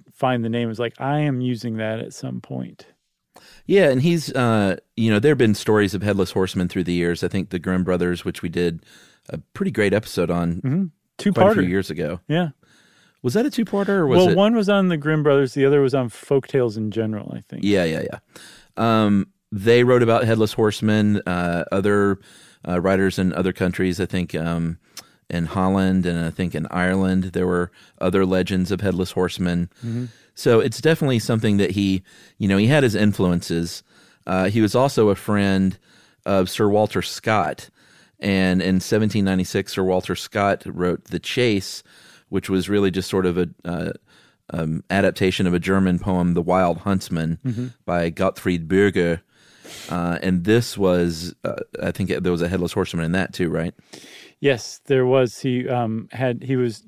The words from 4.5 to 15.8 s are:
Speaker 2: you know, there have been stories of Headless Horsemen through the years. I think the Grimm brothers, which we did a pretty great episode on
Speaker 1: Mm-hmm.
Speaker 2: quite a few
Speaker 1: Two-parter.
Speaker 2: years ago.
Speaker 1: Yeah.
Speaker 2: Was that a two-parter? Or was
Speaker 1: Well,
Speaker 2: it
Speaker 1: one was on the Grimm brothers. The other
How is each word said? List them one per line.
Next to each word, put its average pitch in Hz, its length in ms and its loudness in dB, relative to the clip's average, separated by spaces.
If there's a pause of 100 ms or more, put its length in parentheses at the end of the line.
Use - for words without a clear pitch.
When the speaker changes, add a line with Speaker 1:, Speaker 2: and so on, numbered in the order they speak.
Speaker 2:
you 113 140 2
know, 104 80 4
there 147 140 4
have 131 60 2
been 110 180 4
stories 104 360 2
of 95 120 -4
Headless 98 260 0
Horsemen 92 380 -2
through 90 160 -2
the 87 80 -2
years. 87 320 0
I 87 40 0
think 92 220 -4
the 90 80 -4
Grimm 92 240 -2
brothers, 87 420 -2
which - 180 -8
we 87 60 -4
did 85 360 -2 (440)
a - 100 -8 (160)
pretty 190 180 -4
great 104 200 2
episode 92 380 -2
on 85 260 0
Speaker 1:
Mm-hmm. 175 760 -4
Speaker 2:
quite 190 160 6
a 220 60 4
few 202 100 2
Speaker 1:
Two-parter. 90 40 0
Speaker 2:
years 95 220 -2
ago. 80 380 -6
Speaker 1:
Yeah. 160 220 -2 (720)
Speaker 2:
Was 123 120 -2
that 233 100 2
a 285 60 -2
two-parter? 202 400 -2
Or 185 160 2
was 131 100 4
Speaker 1:
Well, 180 140 6
Speaker 2:
it 170 80 4
Speaker 1:
one 220 180 4
was 202 140 2
on 196 180 4
the 170 80 0
Grimm 151 260 0
brothers. 139 300 4
The 135 140 2
other 143 160 4